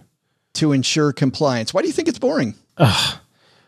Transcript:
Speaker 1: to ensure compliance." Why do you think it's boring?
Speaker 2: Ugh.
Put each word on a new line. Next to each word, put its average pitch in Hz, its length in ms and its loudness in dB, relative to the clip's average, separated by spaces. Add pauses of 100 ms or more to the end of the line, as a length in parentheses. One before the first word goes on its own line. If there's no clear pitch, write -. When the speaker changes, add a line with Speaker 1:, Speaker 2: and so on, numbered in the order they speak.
(560)
Speaker 1:
to 156 180 0
ensure 143 400 0
compliance." 131 600 0
Why - 80 4
do 339 60 -2
you 320 60 -2
think 330 160 -2
it's - 100 -4
boring? 247 340 0 (240)
Speaker 2:
Ugh. 117 400 2 (500)